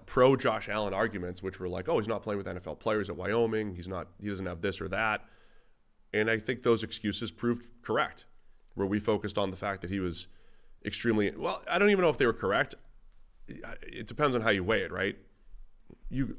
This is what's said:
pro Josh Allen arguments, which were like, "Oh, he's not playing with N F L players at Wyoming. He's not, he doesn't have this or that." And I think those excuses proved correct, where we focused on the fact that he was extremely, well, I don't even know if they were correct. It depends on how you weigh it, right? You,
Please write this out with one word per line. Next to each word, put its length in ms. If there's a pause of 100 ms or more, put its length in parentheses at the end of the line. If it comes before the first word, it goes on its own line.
pro 300
Josh 320
Allen 240
arguments, 500
which 180
were 80
like, 200
"Oh, 100
he's 100
not 140
playing 160
with 100
N 80
F 100
L 80
players 340
at 80
Wyoming. 600
He's 120
not, 200 (120)
he 80
doesn't 180
have 160
this 180
or 80
that." 360 (880)
And 180
I 80
think 240
those 200
excuses 480
proved 380 (140)
correct, 420 (500)
where 120
we 120
focused 400
on 120
the 60
fact 260
that 80
he 100
was 280 (560)
extremely, 480
well, 380
I 80
don't 120
even 120
know 80
if 80
they 80
were 60
correct. 420 (760)
It 580
depends 280
on 80
how 80
you 140
weigh 180
it, 80
right? 260 (920)
You, 300